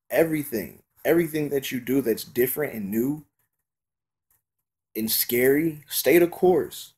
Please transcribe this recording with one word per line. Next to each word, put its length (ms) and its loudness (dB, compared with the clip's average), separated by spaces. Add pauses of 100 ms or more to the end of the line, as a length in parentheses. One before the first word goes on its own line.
everything. 720 -2 (220)
Everything 440 0
that 220 -4
you 80 -4
do 220 0
that's 220 -2
different 500 -2
and 180 -8
new 340 -2 (1700)
and 140 -4
scary, 800 0
stay 300 2
the 100 4
course. 720 0